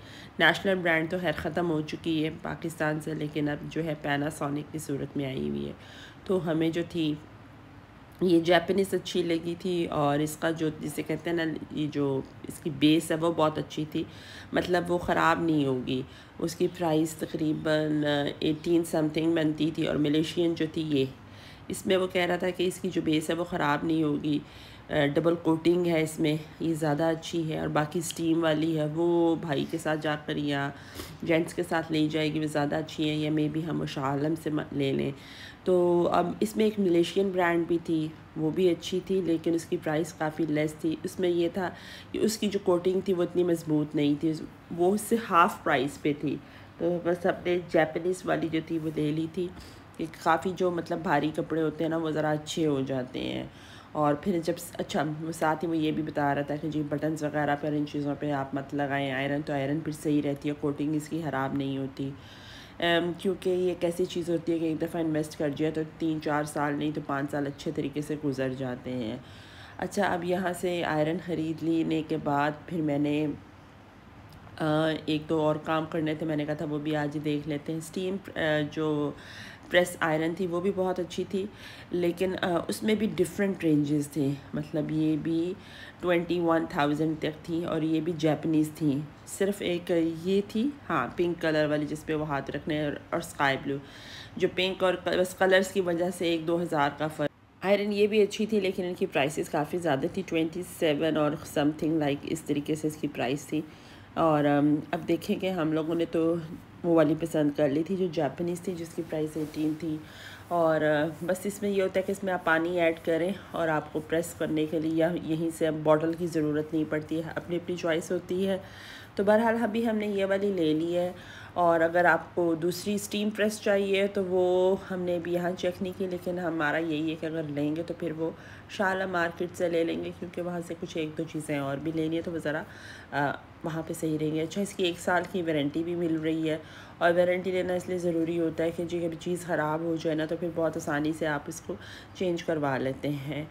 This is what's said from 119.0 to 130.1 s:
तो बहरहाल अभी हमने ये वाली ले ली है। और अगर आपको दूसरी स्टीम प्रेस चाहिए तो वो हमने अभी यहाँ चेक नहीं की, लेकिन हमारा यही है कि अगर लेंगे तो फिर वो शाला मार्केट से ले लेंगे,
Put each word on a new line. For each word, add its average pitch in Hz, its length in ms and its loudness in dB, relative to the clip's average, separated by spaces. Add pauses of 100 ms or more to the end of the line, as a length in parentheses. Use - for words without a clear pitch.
तो 202 80 2
बहरहाल 220 360 6
अभी 226 240 0
हमने 214 240 0
ये 196 160 2
वाली 196 300 2
ले 160 200 4
ली 170 180 0
है। 175 220 0 (420)
और 170 240 6
अगर 170 260 4
आपको 170 480 4
दूसरी 175 440 -2
स्टीम 208 320 -2
प्रेस 214 300 0
चाहिए 196 480 4
तो 196 160 0
वो 185 640 4
हमने 180 280 -2
अभी 170 160 -4
यहाँ 175 200 0
चेक 180 300 -2
नहीं 185 100 -4
की, 190 140 -4
लेकिन 180 320 -4
हमारा 160 400 0
यही 160 320 0
है 160 60 -4
कि 160 100 -6
अगर 160 220 -4
लेंगे 147 340 -2
तो 170 120 -6
फिर 165 180 -4
वो 160 220 -4 (360)
शाला 190 360 0
मार्केट 175 480 -2
से 175 140 0
ले 170 160 2
लेंगे, 170 260 -2